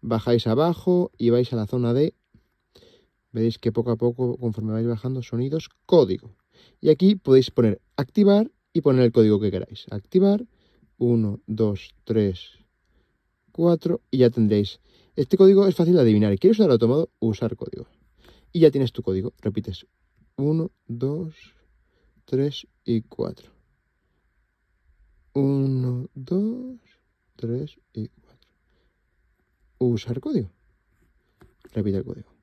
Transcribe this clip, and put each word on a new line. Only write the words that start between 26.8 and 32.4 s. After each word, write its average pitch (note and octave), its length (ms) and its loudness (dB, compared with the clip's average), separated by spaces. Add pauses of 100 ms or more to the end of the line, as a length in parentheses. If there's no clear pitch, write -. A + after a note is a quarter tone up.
tres B2 420 -10 (140)
y A2 160 -12
cuatro. - 400 -20 (1300)
Usar A#2+ 420 -4
código. F3+ 320 -6 (1200)
Repite G2 240 -4
el F#2+ 60 -6
código. - 240 -14 (160)